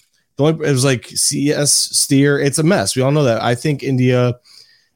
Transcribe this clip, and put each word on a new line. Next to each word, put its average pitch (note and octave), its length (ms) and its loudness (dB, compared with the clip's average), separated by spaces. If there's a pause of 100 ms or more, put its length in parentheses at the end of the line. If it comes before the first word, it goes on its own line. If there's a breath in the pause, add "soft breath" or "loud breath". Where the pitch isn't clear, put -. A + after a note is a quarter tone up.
(360)
the C3+ 80 0
only, D#3 240 0
it C#3+ 40 2
was B2+ 120 0
like, C3 220 -2
"C - 440 -2
S C#3+ 220 0
Steer, C#3 640 0
it's C#3 200 -2
a D#3+ 40 0
mess." D3+ 320 0
We B2+ 60 -2
all C3 100 0
know D3 140 2
that. A2+ 160 0
I A#2 140 0
think C#3+ 280 -4
India, B2 560 2 (580 soft breath)